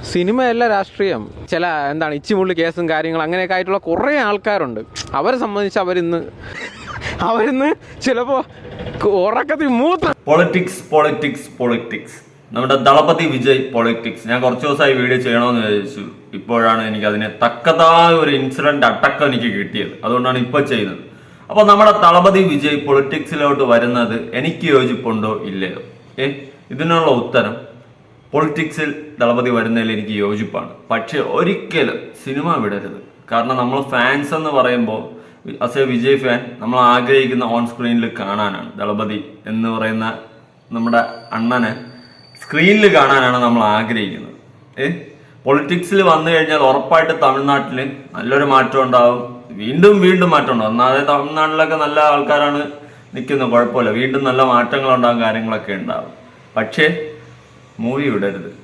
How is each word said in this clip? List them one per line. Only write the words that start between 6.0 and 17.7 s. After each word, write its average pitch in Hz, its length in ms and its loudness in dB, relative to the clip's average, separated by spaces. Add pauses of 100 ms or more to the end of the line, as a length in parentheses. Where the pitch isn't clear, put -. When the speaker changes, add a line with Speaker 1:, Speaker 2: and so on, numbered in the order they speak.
Speaker 1:
അവരിന്ന് 262 800 -2
ചിലപ്പോ 254 440 -2 (640)
ഉറക്കത്തിൽ 240 580 0
മൂത്രം 302 480 0 (100)
Speaker 2:
പൊളിറ്റിക്സ്, 170 640 0
പൊളിറ്റിക്സ്, 147 680 -2
പൊളിറ്റിക്സ്. 117 600 -6 (340)
നമ്മുടെ 131 220 2
ദളപതി 151 480 4
വിജയ് 131 480 0
പൊളിറ്റിക്സ്. 117 560 -2
ഞാൻ 127 140 0
കുറച്ച് 127 240 0
ദിവസമായി 143 260 2
വീഡിയോ 123 280 2
ചെയ്യണമെന്ന് 120 460 0
വിചാരിച്ചു. 104 340 -2 (340)
ഇപ്പോഴാണ് 113 520 0
എനിക്ക് 107 200 -4
അതിന് 107 380 -2
തക്കതായ 165 680 4